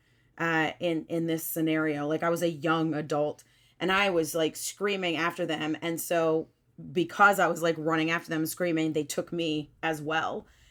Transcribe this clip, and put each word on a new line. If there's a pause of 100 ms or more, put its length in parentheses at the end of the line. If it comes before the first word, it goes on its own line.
(380)
uh,
in,
in
this
scenario.
Like,
I
was
a
young
adult, (360)
and
I
was,
like,
screaming
after
them.
And
so (420)
because
I
was,
like,
running
after
them,
screaming,
they
took
me (100)
as
well. (260)